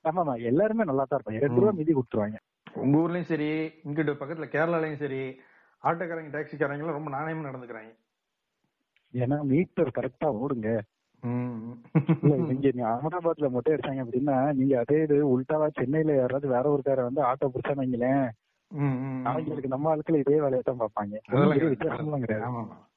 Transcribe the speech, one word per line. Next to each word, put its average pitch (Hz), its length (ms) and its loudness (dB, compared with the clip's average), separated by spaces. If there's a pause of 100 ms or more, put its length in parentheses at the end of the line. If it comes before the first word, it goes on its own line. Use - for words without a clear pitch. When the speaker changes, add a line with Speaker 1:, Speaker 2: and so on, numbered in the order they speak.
Speaker 1:
ஆமா, 160 160 0
ஆமா. 151 220 0
எல்லாருமே 208 420 2
நல்லா 139 200 0
தான் 131 160 -2
இருப்பாங்க. 110 200 -6
ரெண்டு 131 200 2
ரூபா 214 120 6
Speaker 2:
ம். 202 40 -2
Speaker 1:
மீதி 156 160 0
கொடுத்துருவாங்க. 110 460 -2 (360)
Speaker 2:
உங்க 143 240 4
ஊர்லயும் 170 320 0
சரி, 151 200 0 (340)
இங்கிட்டு 147 300 -2
பக்கத்துல 147 340 -8
கேரளாலயும் 156 540 0
சரி, 131 200 -4 (640)
ஆட்டோக்காரங்க, 165 460 -4
டாக்ஸிக்காரங்க 147 540 -4
எல்லாம் 156 140 -4
ரொம்ப 156 120 -8
நாணயமா 156 380 -6
நடந்துக்கிறாங்க. 117 440 -14 (1200)
Speaker 1:
ஏன்னா 127 280 -2
மீட்டர் 143 540 0
கரெக்டா 127 360 -4
ஓடுங்க. 117 380 -2 (520)
Speaker 2:
ம். 120 500 -6 (500)
Speaker 1:
இல்ல, 147 140 6
இங்க 131 380 2
நீ 123 80 -4
அகமதாபாத்ல 151 680 0
மொட்டை 123 220 0
அடிச்சாங்க 135 300 -2
அப்படின்னா, 131 500 0
நீங்க 135 260 4
அதே 147 240 2
இது 147 140 4 (120)
உல்டாவா 135 460 2
சென்னையில 156 400 0
யாராவது 131 340 2
வேற 131 220 2
ஒரு 143 120 2
காரை 135 220 2
வந்து 131 180 0
ஆட்டோ 135 260 0
பிடிச்சான்னு 131 340 -2
வைங்களேன், 127 420 2 (460)
Speaker 2:
ம், 139 260 0
ம், 131 140 -6
ம். 131 160 -6
Speaker 1:
அவங்களுக்கு 147 420 -4
நம்ம 139 220 0
ஆட்கள் 156 280 2
இதே 143 200 4
வேலையை 131 260 2
தான் 127 160 -2
பார்ப்பாங்க. 104 340 -4
Speaker 2:
அதெல்லாம் - 180 -8
Speaker 1:
ஒண்ணும் 143 180 6
பெரிய 151 180 4
Speaker 2:
கரெக்ட். 135 60 2
Speaker 1:
வித்தியாசம்லாம் 151 460 -4
கிடையாது. 110 260 -2
Speaker 2:
ஆமா, 123 140 -4
ஆமா. 107 180 -12 (180)